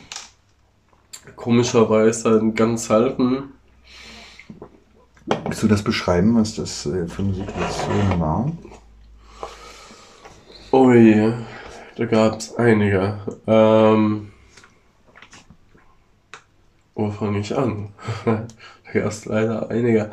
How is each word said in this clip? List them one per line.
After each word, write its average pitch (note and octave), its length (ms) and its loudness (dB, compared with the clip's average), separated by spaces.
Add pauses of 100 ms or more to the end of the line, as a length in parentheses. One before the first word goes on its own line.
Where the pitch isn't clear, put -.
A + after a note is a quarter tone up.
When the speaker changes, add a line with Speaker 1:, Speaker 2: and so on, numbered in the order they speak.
(1300)
Speaker 1:
Komischerweise A2+ 1200 2
ganz A2+ 320 -2
selten. B2+ 580 0 (2000)
Speaker 2:
Willst - 180 -8
du G#2+ 40 2
das G#2 140 0
beschreiben, G#2 540 0
was A2 180 0
das, - 320 -10
äh, E2+ 220 -6
für F#2 140 -8
eine G2 120 -2
Situation F#2+ 840 -4
war? F#2 320 -2 (2250)
Speaker 1:
Ui, A#2 600 6 (640)
da A#2 100 -4
gab's A2 500 0
einige. G#2 640 2 (300)
Ähm, A2 840 4 (2750)
wo G#2 160 -4
fange G2+ 300 -4
ich - 160 -6
an? G#2 320 -4 (360)
<laughs> - 40 -2 (680)
Da A2 60 0
gab's - 240 -6
leider G#2+ 460 -4
einige. A2+ 420 0